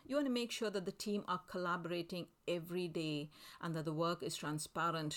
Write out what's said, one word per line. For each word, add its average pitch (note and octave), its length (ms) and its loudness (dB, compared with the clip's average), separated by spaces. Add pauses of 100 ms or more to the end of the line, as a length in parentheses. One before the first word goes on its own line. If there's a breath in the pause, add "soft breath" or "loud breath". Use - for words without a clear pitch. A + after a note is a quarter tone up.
you C4 80 0
want D4 100 4
to B3+ 80 4
make A#3+ 180 0
sure G#3+ 200 0
that F#3 140 0
the F#3+ 60 -2
team G#3 360 0
are F#3 200 0
collaborating F3 760 0 (220)
every F3 400 0
day D#3 420 0 (320 loud breath)
and E3 140 0
that D#3 100 0
the D#3+ 80 0
work E3 300 2
is E3 120 -2
transparent D#3 800 0